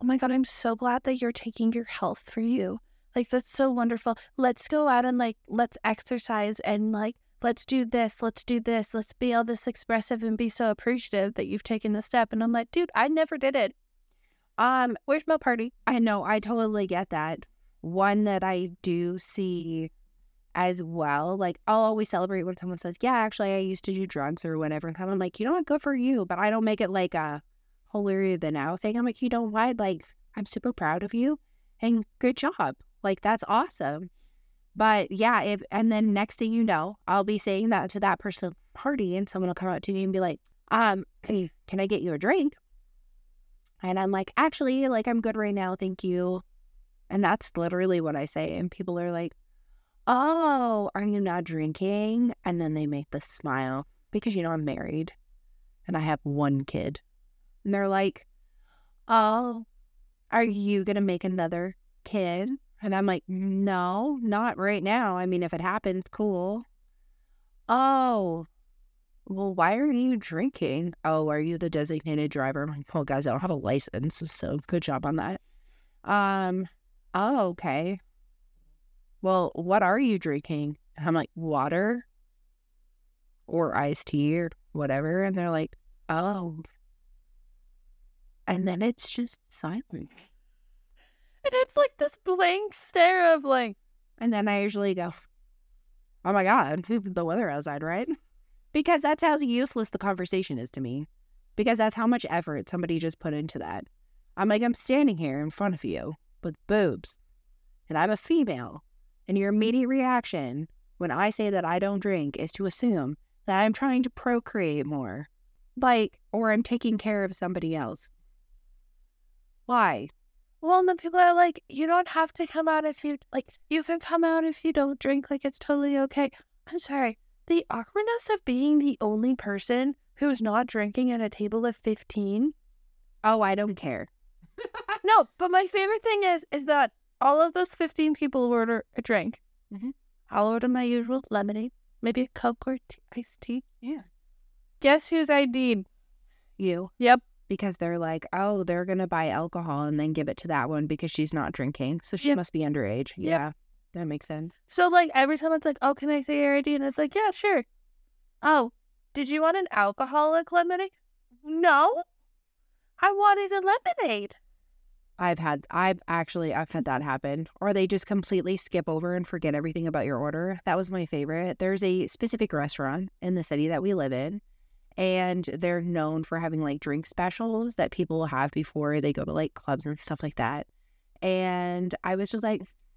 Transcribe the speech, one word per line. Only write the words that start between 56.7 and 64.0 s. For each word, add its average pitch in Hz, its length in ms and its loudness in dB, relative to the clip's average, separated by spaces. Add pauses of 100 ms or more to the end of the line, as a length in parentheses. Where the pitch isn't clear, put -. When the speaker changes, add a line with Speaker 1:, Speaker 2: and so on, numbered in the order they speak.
Speaker 2:
And 202 100 -2
they're 196 140 0
like, 196 400 0 (800)
"Oh, 226 580 2 (640)
are 233 120 4
you 202 400 0
gonna 202 180 0
make 185 220 0
another 180 520 -2 (280)
kid?" 185 460 -2 (320)
And 202 140 -2
I'm 196 100 2
like, 185 220 0
"No, 196 920 -2